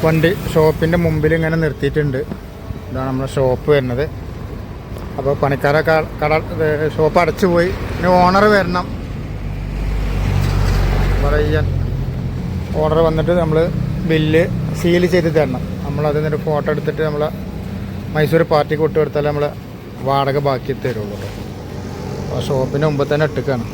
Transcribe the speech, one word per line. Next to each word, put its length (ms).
വണ്ടി 240
ഷോപ്പിൻ്റെ 500
മുമ്പിൽ 340
ഇങ്ങനെ 260
നിർത്തിയിട്ടുണ്ട്. 580
ഇതാണ് 220
നമ്മുടെ 260
ഷോപ്പ് 380
വരുന്നത്. 300
അപ്പോൾ 260
പണിക്കാരെ 460
ക-, 180
കട, 120
ഇത് 400
ഷോപ്പ് 280
അടച്ചു 300
പോയി. 160
ഇനി 120
ഓണർ 240
വരണം, 320
പറയാൻ. 440
ഓണർ 280
വന്നിട്ട് 240
നമ്മൾ 180
ബില്ല് 320
സീൽ 240
ചെയ്ത് 240
തരണം. 240
നമ്മളത് 380
എന്നിട്ട് 260
ഫോട്ടോ 260
എടുത്തിട്ട് 340
നമ്മളെ 220
മൈസൂർ 280
പാർട്ടിക്ക് 320
വിട്ടു 140
കൊടുത്താലേ 320
നമ്മൾ 140
വാടക 280
ബാക്കി 380
തരുള്ളൂ 340
കേട്ടോ. 80
അപ്പോൾ 240
ഷോപ്പിൻ്റെ 400
മുമ്പ് 240
തന്നെ 160
ഇട്ടിക്കാണ്. 440